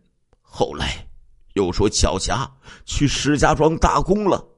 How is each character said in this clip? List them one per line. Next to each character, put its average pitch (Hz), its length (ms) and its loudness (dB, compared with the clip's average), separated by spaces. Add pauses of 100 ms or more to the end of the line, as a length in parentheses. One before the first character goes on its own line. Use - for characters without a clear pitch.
(400)
后 - 340 -4
来 - 340 -8 (440)
又 95 180 0
说 101 180 2
巧 92 300 0
霞 107 320 -4 (340)
去 - 220 -2
石 135 320 0
家 143 160 4
庄 151 220 2
打 165 240 2
工 190 240 0
了， 170 200 0 (120)